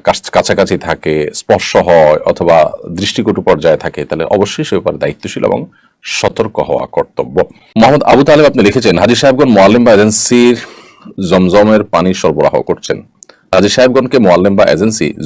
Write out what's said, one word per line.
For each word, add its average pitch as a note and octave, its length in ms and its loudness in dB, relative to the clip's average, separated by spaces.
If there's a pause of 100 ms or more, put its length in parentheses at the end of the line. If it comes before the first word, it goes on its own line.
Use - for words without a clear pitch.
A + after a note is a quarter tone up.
কাছ-, - 260 -4
কাছাকাছি F#2 480 -2
থাকে, D#2 560 -6
স্পর্শ - 420 -2
হয় E2 400 4
অথবা E2 560 0 (180)
দৃষ্টিকটু F#2+ 520 -4
পর্যায়ে D#2+ 340 0
থাকে, D2+ 280 -8
তাহলে D#2+ 200 -6
অবশ্যই G2 400 -4
সে G2+ 120 -4
ব্যাপারে D#2+ 220 -4
দায়িত্বশীল D2+ 460 -8
এবং - 220 -4 (360)
সতর্ক - 580 -4
হওয়া C#2+ 260 -4
কর্তব্য। C2+ 540 -6 (360)
মোহাম্মদ B2 260 2
আবু C#3 220 2
তালেব, D3+ 220 4
আপনি C3 160 2
লিখেছেন, G2+ 360 2
"হাজী A2 160 2
সাহেবগণ C3+ 340 2
মোয়াল্লিম G#2+ 360 4
বা A#2 80 4
এজেন্সির A2+ 640 2 (720)
জমজমের G2+ 540 2
পানি F2+ 300 -2
সরবরাহ D2 480 -2
করছেন। - 400 -6 (520)
হাজী F#2 140 2
সাহেবগণকে B2+ 500 2
মোয়াল্লিম G2 380 2
বা G2+ 80 2
এজেন্সি D#2+ 500 -2 (120)